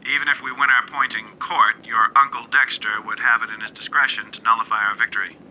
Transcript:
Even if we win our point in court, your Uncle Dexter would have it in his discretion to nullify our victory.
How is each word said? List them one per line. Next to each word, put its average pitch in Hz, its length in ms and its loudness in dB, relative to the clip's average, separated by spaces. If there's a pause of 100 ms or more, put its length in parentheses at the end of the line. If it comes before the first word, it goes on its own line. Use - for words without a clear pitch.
Even 143 200 0
if 139 140 0
we 135 100 -8
win 135 180 2
our 127 200 4
point 131 240 -2
in 110 120 -8 (140)
court, 113 360 2 (100)
your 113 300 2
Uncle 135 360 2
Dexter 110 540 0
would 107 140 -6
have 117 240 2
it 110 100 -8
in 110 80 -12
his 110 100 -10
discretion 113 600 -4
to - 120 -16
nullify 110 400 2
our 101 120 0
victory. 98 420 -4 (140)